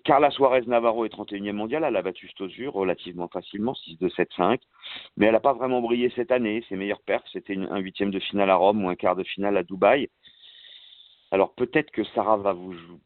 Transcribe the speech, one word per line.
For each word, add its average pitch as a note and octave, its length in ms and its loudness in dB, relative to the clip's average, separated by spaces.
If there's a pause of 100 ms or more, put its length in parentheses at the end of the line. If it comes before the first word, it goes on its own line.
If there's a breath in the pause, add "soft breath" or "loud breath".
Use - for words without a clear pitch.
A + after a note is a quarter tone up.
Carla C#3+ 260 4
Suarez C3 360 4
Navarro A#2 360 2
est G#2+ 60 -2
trente G#2 240 -12
et - 20 -6
unième G2+ 220 -6
mondiale, A#2 280 -4
elle A#2 120 0
a F#2 40 -2
battu F#2 280 -8
Stosur G2 420 -12
relativement F2 560 -4
facilement, G2+ 480 -6
six E2 220 -18
deux, F2+ 140 0
sept - 260 -2
cinq, G2 240 2 (560 loud breath)
mais G2+ 80 4
elle A2 100 6
a A2 60 4
pas C#3 100 2
vraiment B2+ 300 0
brillé A#2+ 340 0
cette A#2+ 160 -2
année. A#2 380 0
Ses F#2+ 80 -8
meilleures G2 240 -4
perfs, - 320 -4
c'était F#2+ 180 -8
une, F#2+ 180 -4
un G2 100 -4
huitième F#2+ 300 -4
de F#2+ 100 -2
finale G2 320 0
à F#2+ 40 6
Rome G2 300 4
ou - 20 0
un F2+ 80 -2
quart F2+ 220 0
de F#2 80 -4
finale G2+ 320 -2
à F2 60 0
Dubaï. G2+ 440 2 (1200 loud breath)
Alors F#2+ 240 2
peut-être D3 360 -2
que - 140 -4
Sarah G#2+ 320 0
va G2 160 0
vous F2+ 180 -10
jou-, E2+ 340 -18